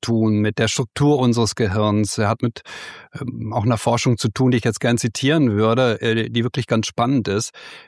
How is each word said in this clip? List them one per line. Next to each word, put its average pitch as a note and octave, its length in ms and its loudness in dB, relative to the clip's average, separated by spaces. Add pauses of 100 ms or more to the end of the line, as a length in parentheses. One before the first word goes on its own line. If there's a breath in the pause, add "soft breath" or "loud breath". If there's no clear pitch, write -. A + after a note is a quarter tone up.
tun, A2 380 2
mit G#2 180 -2
der A2+ 100 2
Struktur C#3+ 500 0
unseres A#2 360 2
Gehirns. G#2 640 0
Er G#2+ 100 2
hat A2+ 140 -2
mit, A#2 180 -4 (580 loud breath)
ähm, A2+ 360 -8
auch A2 100 -2
einer A2+ 140 2
Forschung A#2+ 400 2
zu A#2+ 100 -2
tun, B2+ 220 2
die B2 80 2
ich A2 60 -2
jetzt A2+ 160 -2
gern A#2+ 180 2
zitieren C3+ 540 0
würde, A2+ 500 2
äh, A2+ 260 -2
die A2+ 160 -2
wirklich A#2 220 -4
ganz A2+ 200 0
spannend B2 400 -2
ist, G2 260 -2 (360 loud breath)